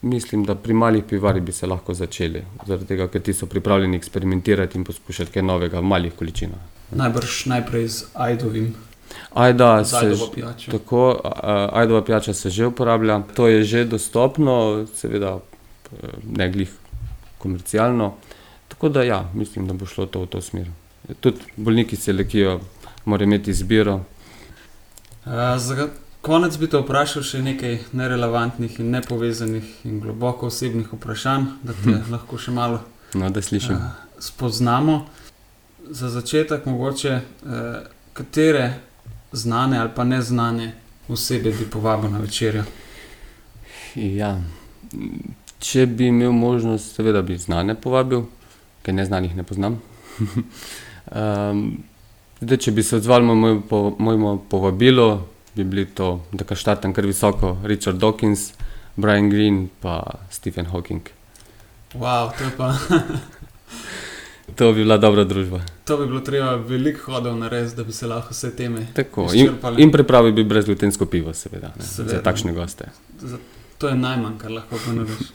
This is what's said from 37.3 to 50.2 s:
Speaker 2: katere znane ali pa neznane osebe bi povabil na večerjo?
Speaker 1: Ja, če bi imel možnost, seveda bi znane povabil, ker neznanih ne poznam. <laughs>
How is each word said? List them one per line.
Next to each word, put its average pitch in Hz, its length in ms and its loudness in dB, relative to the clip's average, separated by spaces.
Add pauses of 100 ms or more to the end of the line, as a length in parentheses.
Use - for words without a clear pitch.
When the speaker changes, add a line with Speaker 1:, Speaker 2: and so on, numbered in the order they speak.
Speaker 2:
katere 135 600 2 (580)
znane 120 460 0
ali 113 160 -2
pa 123 100 -2
neznane 117 680 0 (360)
osebe 117 420 -2
bi 107 200 -4
povabil 107 400 0
na 104 80 -2
večerjo? 107 440 -2 (1300)
Speaker 1:
Ja, 101 420 -2 (1200)
če 131 260 4
bi 123 200 0
imel 120 260 4
možnost, 117 640 0
seveda 107 260 2
bi 90 160 -4
znane 87 360 -2
povabil, 127 480 0 (600)
ker 95 120 -2
neznanih 92 420 -2
ne 90 60 -6
poznam. 101 360 -4 (400)
<laughs> 107 360 -4 (520)